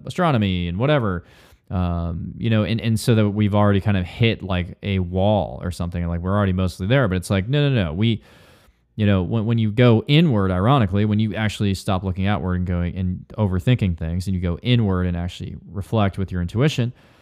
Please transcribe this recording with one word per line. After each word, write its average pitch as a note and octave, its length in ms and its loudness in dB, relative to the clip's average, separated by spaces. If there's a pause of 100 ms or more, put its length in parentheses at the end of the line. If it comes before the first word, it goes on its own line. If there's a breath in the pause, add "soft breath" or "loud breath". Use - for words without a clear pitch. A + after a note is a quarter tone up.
astronomy G#2 640 0
and F2 80 -6
whatever. A2+ 480 0 (440 soft breath)
Um, E2+ 680 -4
you A2+ 120 -2
know, A2 140 2
and, G#2+ 160 -2
and A2+ 180 0
so A#2+ 180 2
that G#2+ 140 4
we've G2+ 240 2
already G#2 280 4
kind G2+ 160 2
of F2+ 80 -2
hit, A2+ 360 0
like, F2+ 420 -4
a G2 160 0
wall F#2 640 0
or F2+ 100 -4
something, F2 300 -6
and, E2+ 80 -4
like, E2+ 120 -4
we're F#2 140 -2
already G2 180 2
mostly F#2 340 -2
there, B2+ 220 2
but F#2 80 0
it's F2 120 -6
like, G2 200 0
no, D3 200 0
no, B2 140 2
no, D2+ 100 -4
we, G#2+ 300 0 (720 soft breath)
you G#2+ 100 0
know, G2 160 4
when, G#2+ 240 -2
when A#2 120 0
you A2 140 0
go A#2 360 6
inward, C#3+ 420 4
ironically, G2+ 540 2
when G#2 160 2
you G#2+ 160 0
actually G#2 380 -2
stop F#2 300 -2
looking F#2+ 220 -2
outward F#2 300 -2
and F2+ 100 -2
going F2 300 -2
and F2+ 320 -4 (100)
overthinking F#2+ 600 0
things, E2+ 300 -4
and G2 80 -2
you F2+ 60 -4
go F2 180 -2
inward G2 480 0
and F2 100 -4
actually F2 400 -8 (120)
reflect G2+ 480 -2
with F#2+ 140 -6
your F2+ 100 -4
intuition, A#2+ 520 -2 (280 soft breath)